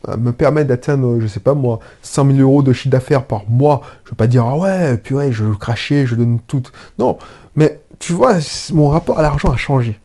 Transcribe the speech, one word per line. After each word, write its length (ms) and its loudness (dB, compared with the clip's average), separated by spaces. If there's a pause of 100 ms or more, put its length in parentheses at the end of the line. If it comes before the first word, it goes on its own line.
(180)
me 140 0
permet 320 2
d'atteindre, 560 0
je 60 -2
sais 140 -8
pas 140 0
moi, 260 -2 (220)
cent 220 -2
mille 160 4
euros 220 4
de 100 4
chiffre 180 -2
d'affaires 340 0
par 240 -6
mois, 340 2 (220)
je 60 -20
vais 60 -12
pas 100 0
dire, « 200 4
Ah 100 -2
ouais, 420 0
purée, 340 -2
je 120 -4
veux 120 0
cracher, 500 -2
je 80 -2
donne 320 0
tout. » 160 -4 (360)
Non, 200 -2 (380)
mais 240 0 (180)
tu 140 -8
vois, 280 2
c-, 340 -10
mon 140 4
rapport 300 0
à 40 0
l'argent 300 0
a 40 -2
changé. 480 -2